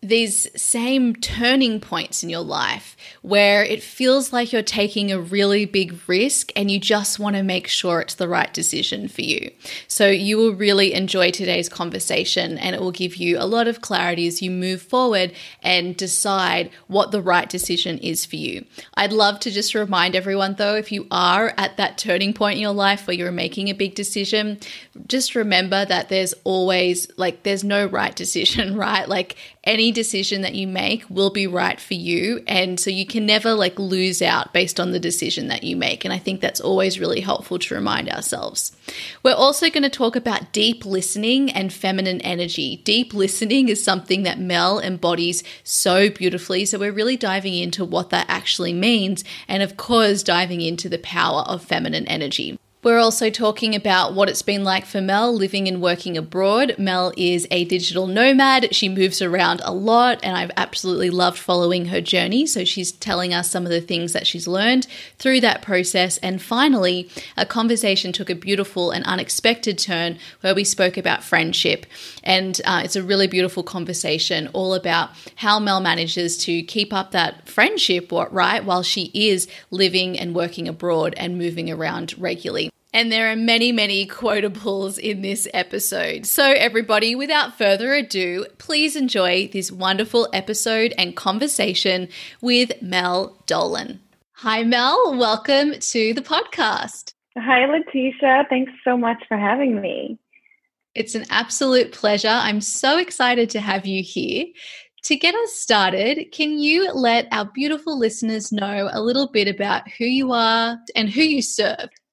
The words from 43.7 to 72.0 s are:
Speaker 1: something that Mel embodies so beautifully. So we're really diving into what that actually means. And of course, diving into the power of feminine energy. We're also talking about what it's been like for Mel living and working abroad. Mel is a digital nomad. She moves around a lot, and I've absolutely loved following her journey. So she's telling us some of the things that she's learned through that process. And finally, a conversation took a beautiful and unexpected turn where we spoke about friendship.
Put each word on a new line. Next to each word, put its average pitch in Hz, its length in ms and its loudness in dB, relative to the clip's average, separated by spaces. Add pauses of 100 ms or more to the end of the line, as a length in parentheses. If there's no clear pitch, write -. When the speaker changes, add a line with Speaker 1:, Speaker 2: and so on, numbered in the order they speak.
Speaker 1:
something 190 380 0
that 180 180 -2
Mel 180 400 0
embodies 175 640 -2 (220)
so 196 440 2
beautifully. 185 560 -2
So 202 140 -2
we're 202 140 -2
really 220 260 0
diving 196 360 -2
into 175 300 -2
what 175 240 -2
that 160 220 0
actually 180 420 -2
means. 196 500 0 (260)
And 196 140 0
of 196 140 -4
course, 214 460 2
diving 175 400 2
into 170 260 -4
the 170 100 -4
power 165 440 0
of 180 200 -4
feminine - 440 -2
energy. - 520 -4 (260)
We're 233 160 6
also 226 280 4
talking 220 460 0
about 190 400 2
what 196 140 4
it's - 140 -2
been 202 200 0
like 190 240 0
for 202 140 -4
Mel 208 340 2
living 196 320 0
and 185 160 -2
working 175 340 0
abroad. 196 640 2
Mel 185 380 0
is 175 340 2
a 175 140 2
digital 180 420 0
nomad. 262 640 6
She - 160 2
moves 190 320 0
around 175 440 2
a - 100 -2
lot, 226 480 4
and 185 140 -2
I've 180 200 -4
absolutely 185 540 0
loved 180 280 2
following 175 480 0
her 180 140 -2
journey. 185 460 2
So 208 180 -2
she's 180 280 -2
telling 180 420 -2
us 175 160 -2
some 180 140 -2
of 175 80 -2
the 170 80 2
things 170 320 -4
that - 160 -2
she's 170 180 -6
learned 220 400 2 (320)
through 262 220 4
that 226 200 4
process. 185 580 0
And 185 220 -4
finally, 196 680 2 (260)
a - 80 2
conversation 220 680 0
took 160 180 -6
a 175 60 -2
beautiful 190 560 -2
and 170 140 -4
unexpected 208 720 0
turn 170 400 -2 (260)
where 190 120 2
we 202 80 2
spoke 185 340 2
about 175 280 0
friendship. 165 600 0 (380)